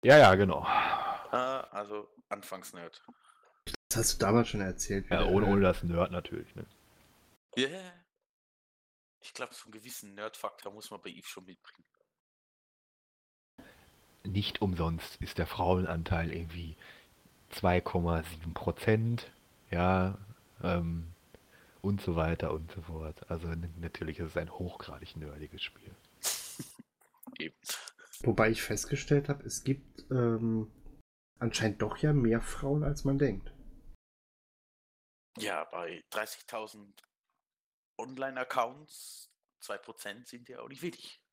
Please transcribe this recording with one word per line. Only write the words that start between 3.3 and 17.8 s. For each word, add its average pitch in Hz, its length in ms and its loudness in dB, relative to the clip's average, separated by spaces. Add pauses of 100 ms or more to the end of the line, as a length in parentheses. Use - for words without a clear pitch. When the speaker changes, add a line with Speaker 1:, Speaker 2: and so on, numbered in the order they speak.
Speaker 3:
Das - 100 0
hast - 160 2
du - 40 -6
damals 113 300 4
schon 104 120 -4
erzählt, 95 480 -4
Speaker 1:
Ja, 87 120 2
Speaker 3:
wieder, - 100 4
Speaker 1:
ohne, 98 160 4
Speaker 3:
äh, 98 40 4
Speaker 1:
ohne 101 120 6
das 92 200 4
Nerd 85 280 0
natürlich, - 440 -8
ne? - 120 -12 (920)
Speaker 2:
Yeah. 175 360 -4 (1300)
Ich - 100 -18
glaub, 123 220 -8
so - 100 -18
einen 110 80 -20
gewissen 110 420 -16
Nerd-Faktor 104 600 -10
muss 107 160 -16
man 104 100 -12
bei - 80 -14
Eve 87 180 -16
schon 92 200 -16
mitbringen. - 420 -20 (2250)
Speaker 1:
Nicht 101 360 -4
umsonst 82 640 -2
ist - 160 -8
der 82 80 0
Frauenanteil 85 880 0
irgendwie 82 440 -8 (720)
zwei 90 320 4